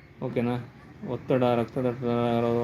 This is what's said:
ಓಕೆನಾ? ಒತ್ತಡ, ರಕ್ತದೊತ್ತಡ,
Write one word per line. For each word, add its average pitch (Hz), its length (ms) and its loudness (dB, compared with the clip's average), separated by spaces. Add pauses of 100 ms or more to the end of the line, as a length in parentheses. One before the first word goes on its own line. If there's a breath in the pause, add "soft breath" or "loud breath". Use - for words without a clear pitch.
(240)
ಓಕೆನಾ? 123 320 0 (520)
ಒತ್ತಡ, 127 340 0
ರಕ್ತದೊತ್ತಡ, 120 680 0 (560)